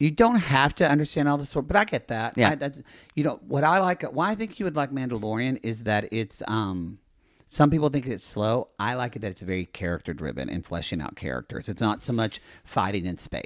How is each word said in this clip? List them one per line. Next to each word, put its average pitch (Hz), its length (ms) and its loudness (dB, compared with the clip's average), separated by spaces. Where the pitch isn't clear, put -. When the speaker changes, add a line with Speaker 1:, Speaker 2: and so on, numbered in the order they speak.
Speaker 1:
You 156 100 6
don't 233 260 6
have 139 400 4
to 180 140 4
understand 147 380 2
all 143 100 2
the 143 80 -6
sort, 135 220 -4
but 180 80 2
I 202 80 6
get 151 240 -4
that. 113 280 -4
Speaker 2:
Yeah. 120 140 6
Speaker 1:
I, 156 60 0
that's, 135 260 -8
you 147 80 0
know, 143 240 0
what 139 160 0
I 165 160 6
like, 180 240 2
why 160 300 0
I - 20 -2
think 214 240 -8
you 208 60 -4
would 170 100 -2
like 143 160 0
Mandalorian 123 720 -2
is 113 220 -4
that 107 280 2
it's, 110 360 -4
um, 95 500 -2
some 147 220 4
people 151 200 2
think 135 180 -2
it's 104 180 -6
slow. 110 420 0
I 113 140 0
like 123 200 -4
it 107 60 -10
that 104 100 -4
it's 90 120 -12
very 92 240 -2
character 87 460 -6
driven 67 380 -6
and 85 160 -6
fleshing 85 340 -4
out - 140 -8
characters. - 540 -8
It's 101 120 -8
not 107 220 0
so - 100 -4
much 113 280 -2
fighting 95 420 -2
in 90 120 -4
space. - 280 -8